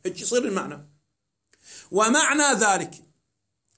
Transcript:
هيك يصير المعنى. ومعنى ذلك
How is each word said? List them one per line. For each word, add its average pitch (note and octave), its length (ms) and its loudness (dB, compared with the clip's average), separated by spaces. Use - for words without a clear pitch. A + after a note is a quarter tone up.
هيك - 160 -8
يصير A#3+ 240 -2
المعنى. E3 440 -8
ومعنى C4 720 2
ذلك F#3+ 340 0